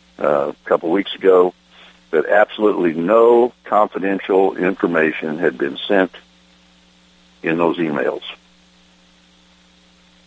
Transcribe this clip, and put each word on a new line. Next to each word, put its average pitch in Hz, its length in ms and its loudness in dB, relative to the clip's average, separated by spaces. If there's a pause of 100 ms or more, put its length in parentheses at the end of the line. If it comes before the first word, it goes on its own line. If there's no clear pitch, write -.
(180)
uh, 73 340 -2
a - 160 -20
couple 85 220 -2
weeks 95 240 -2
ago 92 400 2 (560)
that 78 160 0
absolutely 98 640 0
no 117 600 4 (120)
confidential 98 920 0
information 82 840 -2
had 73 180 -2
been 69 220 -6 (100)
sent 95 240 0 (1300)
in 82 160 -2
those 85 200 0
emails. 73 440 -4 (2000)